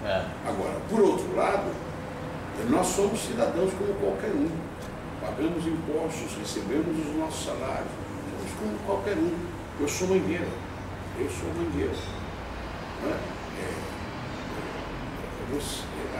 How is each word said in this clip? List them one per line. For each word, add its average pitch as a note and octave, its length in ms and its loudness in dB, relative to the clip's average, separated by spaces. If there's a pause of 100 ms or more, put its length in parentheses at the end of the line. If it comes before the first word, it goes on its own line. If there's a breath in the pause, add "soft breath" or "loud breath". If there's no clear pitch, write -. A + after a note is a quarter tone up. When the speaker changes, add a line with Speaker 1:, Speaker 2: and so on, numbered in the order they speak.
Speaker 1:
É. F#2+ 180 4 (240)
Speaker 2:
Agora, - 300 0 (140)
por G#3+ 100 8
outro E3+ 340 6
lado, G3 300 4 (1040)
nós F3 200 6
somos G3+ 320 4
cidadãos F#3+ 580 4
como G3+ 160 2
qualquer G3+ 360 2
um. D3+ 200 4 (680)
Pagamos D#3+ 460 0
impostos, D#3 720 0
recebemos D#3+ 560 0 (140)
os D3+ 80 -2
nossos D#3+ 300 -2
salários. - 420 -2 (480)
Somos - 240 -4
como G#3+ 260 0
qualquer G3+ 300 2
um. E3 160 4 (480)
Eu C#3+ 80 4
sou F3+ 200 2
mangueiro. F#3 380 4 (720)
Eu - 120 0
sou - 260 -2
mangueiro. - 400 2 (1080)
Né? - 140 0 (420)
É, - 140 -2 (1800)
você, - 280 -2 (380)